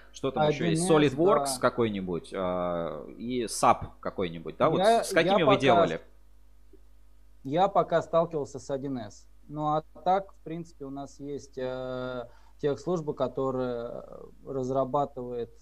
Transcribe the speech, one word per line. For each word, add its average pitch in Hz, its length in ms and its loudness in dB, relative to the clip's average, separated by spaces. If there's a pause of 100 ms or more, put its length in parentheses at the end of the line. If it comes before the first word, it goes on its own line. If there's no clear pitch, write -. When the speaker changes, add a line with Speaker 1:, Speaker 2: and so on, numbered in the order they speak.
(120)
Speaker 1:
Что 135 200 -4
там 151 180 2
еще 143 160 0
есть? 165 240 2
Speaker 2:
Один 160 140 6
эс, 139 100 4
Speaker 1:
SolidWorks 160 320 4 (100)
Speaker 2:
да. - 60 -8
Speaker 1:
какой-нибудь, 101 760 0
а, 87 680 -2 (140)
и 120 280 -4
сап - 520 2
какой-нибудь, 82 580 -6
да? 143 140 4
Вот 151 80 0
Speaker 2:
Я, 220 240 4
Speaker 1:
с, - 60 -8
с 196 40 -4
какими 190 280 4
Speaker 2:
я 160 40 2
Speaker 1:
вы 135 80 6
Speaker 2:
пока 127 80 4
Speaker 1:
делали? 113 400 4 (1400)
Speaker 2:
я 165 240 2
пока 170 340 2
сталкивался 156 560 -2
с - 140 -12
один 135 260 -4
эс. 104 300 -14 (200)
Ну, 151 200 -6
а 156 160 0 (200)
так, 190 300 0
в - 100 -20
принципе, 165 420 -12
у 135 40 -12
нас 139 300 -12
есть, 139 400 -12
э, 127 680 -6 (300)
техслужба, 151 560 -2
которая 127 880 -4 (400)
разрабатывает 127 1080 -4 (100)